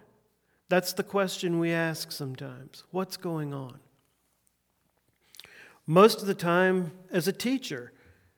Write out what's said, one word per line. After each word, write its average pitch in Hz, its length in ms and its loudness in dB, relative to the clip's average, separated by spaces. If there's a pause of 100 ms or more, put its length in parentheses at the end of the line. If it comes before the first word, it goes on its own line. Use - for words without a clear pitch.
(680)
That's 180 240 2
the - 80 -4
question 190 560 -2
we 170 140 0
ask 165 400 -2
sometimes. 135 800 -12
What's 185 260 -6
going 156 380 -6
on? 131 240 -12 (2000)
Most 208 340 8
of 196 60 -6
the 196 80 0
time, 185 560 2 (180)
as 165 180 0
a 190 60 0
teacher, 165 600 -6 (440)